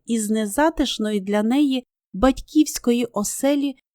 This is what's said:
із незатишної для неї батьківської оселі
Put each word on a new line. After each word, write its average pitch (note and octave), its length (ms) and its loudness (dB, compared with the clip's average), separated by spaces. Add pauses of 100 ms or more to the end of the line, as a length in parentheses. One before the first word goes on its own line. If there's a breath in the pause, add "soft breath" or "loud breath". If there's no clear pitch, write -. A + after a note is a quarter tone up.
із A3 240 -2
незатишної A3 920 0
для G3+ 240 -2
неї C4 420 0 (280)
батьківської B3+ 920 2
оселі C#4 680 -2 (200)